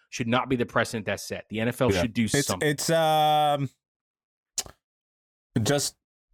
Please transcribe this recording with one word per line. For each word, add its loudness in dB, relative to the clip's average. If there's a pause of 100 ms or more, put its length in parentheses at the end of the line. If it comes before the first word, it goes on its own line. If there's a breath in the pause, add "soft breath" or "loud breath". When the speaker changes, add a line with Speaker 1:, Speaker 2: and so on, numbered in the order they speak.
(100)
Speaker 1:
should -6
not 0
be 2
the 0
precedent -2
that's -4
set. -10
The -6
N 0
F -4
L 4
Speaker 2:
Yeah. 0
Speaker 1:
should -2
do 0
Speaker 2:
It's, 0
Speaker 1:
something. -2
Speaker 2:
it's, -2
um, 2 (1900)
just, -2 (380)